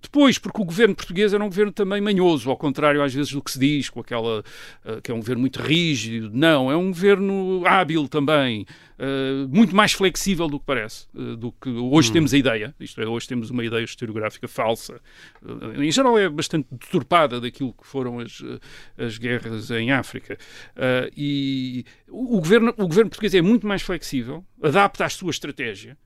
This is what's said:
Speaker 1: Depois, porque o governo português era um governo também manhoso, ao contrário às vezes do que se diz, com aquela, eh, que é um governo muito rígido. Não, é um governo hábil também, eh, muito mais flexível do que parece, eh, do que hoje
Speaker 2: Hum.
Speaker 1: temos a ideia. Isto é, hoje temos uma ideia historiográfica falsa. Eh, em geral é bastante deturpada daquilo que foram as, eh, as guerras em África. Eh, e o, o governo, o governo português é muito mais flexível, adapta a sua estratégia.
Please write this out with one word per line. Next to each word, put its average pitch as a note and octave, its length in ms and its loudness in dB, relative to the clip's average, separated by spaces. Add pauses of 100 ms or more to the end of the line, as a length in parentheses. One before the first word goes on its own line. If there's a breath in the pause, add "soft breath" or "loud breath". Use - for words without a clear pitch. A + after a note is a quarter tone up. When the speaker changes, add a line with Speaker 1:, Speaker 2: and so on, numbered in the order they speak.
Speaker 1:
Depois, C#4 360 4
porque - 220 -8
o G3 40 0
governo F#3+ 300 4
português F#3+ 380 0
era G#3 100 0
um G#3+ 60 -4
governo G3 240 0
também G3+ 280 -2
manhoso, F3+ 500 2
ao B2 60 0
contrário D3 460 2
às C3+ 120 0
vezes C#3 180 -2
do C#3+ 100 -6
que - 80 -8
se - 80 -8
diz, C#3 300 2
com - 120 -12
aquela, A2+ 420 -4 (420 loud breath)
eh, A2 180 -8
que - 80 -10
é A#2 40 -4
um A2+ 40 -4
governo A#2 220 -4
muito C3 200 -2
rígido. A#2 720 0
Não, C3+ 380 4
é D3 60 2
um F3+ 120 0
governo F#3+ 760 2
hábil E3 440 2
também, C#3 580 0 (320 loud breath)
eh, C3+ 500 -4
muito F3 280 4
mais G#3 160 4
flexível F3+ 560 0
do C#3+ 100 -4
que - 80 -12
parece, A2+ 400 -4 (100)
eh, A#2+ 200 -8
do A2+ 160 -8
que - 160 -12
hoje B2 420 4
Speaker 2:
Hum. G#2+ 40 -2
Speaker 1:
temos D3 200 2
a C#3+ 40 6
ideia. A#2 420 0
Isto B2 200 -14
é, A2 60 -2
hoje A#2 220 -6
temos A#2 200 -6
uma B2 160 -4
ideia A2+ 200 -2
historiográfica A2 640 -8
falsa. A#2 520 -4 (460 loud breath)
Eh, A#2 380 -6
em D#3 80 0
geral A#3+ 260 4
é G3 100 4
bastante D3+ 440 -4
deturpada C3+ 680 0
daquilo A#2+ 320 -6
que - 140 -20
foram B2 320 -6
as, A#2 240 -14 (560 loud breath)
eh, A#2+ 80 -6
as A2 120 -8
guerras A2+ 520 -6
em A#2 220 -2
África. - 440 -4 (380 loud breath)
Eh, B2+ 420 -2
e C3+ 680 -4 (240 soft breath)
o, A#3 300 -2
o - 20 2
governo, A3+ 360 4
o G3 120 0
governo F#3+ 220 4
português G3 260 0
é F3+ 40 8
muito G#3 280 4
mais G3 140 0
flexível, D3 640 -6 (160)
adapta F#3+ 440 2
a D#3 40 -2
sua F3+ 220 -8
estratégia. A#2+ 760 -10